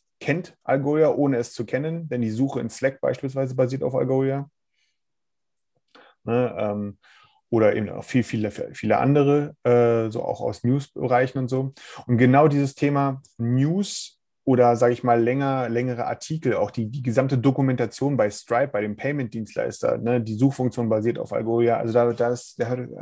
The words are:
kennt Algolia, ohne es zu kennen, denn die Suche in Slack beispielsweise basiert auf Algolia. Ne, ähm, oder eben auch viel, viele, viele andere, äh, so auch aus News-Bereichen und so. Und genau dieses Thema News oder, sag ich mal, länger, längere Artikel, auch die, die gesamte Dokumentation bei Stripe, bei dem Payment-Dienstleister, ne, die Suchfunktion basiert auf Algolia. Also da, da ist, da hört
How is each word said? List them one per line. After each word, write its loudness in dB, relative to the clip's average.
kennt -4
Algolia, 2
ohne 0
es -4
zu -8
kennen, -4
denn -2
die 0
Suche -2
in -8
Slack -4
beispielsweise -4
basiert -2
auf -4
Algolia. 0
Ne, 0
ähm, -4
oder 4
eben -2
auch -12
viel, 2
viele, -2
viele -2
andere, 4
äh, 4
so -6
auch -6
aus -6
News-Bereichen 0
und -4
so. -4
Und 2
genau 6
dieses 2
Thema 0
News -2
oder, 6
sag 4
ich -4
mal, 4
länger, 0
längere -2
Artikel, -4
auch 0
die, -4
die -8
gesamte 0
Dokumentation 0
bei 2
Stripe, -2
bei -4
dem -6
Payment-Dienstleister, -4
ne, 0
die -6
Suchfunktion 0
basiert 0
auf -8
Algolia. 2
Also -4
da, 2
da 0
ist, -8
da -4
hört -6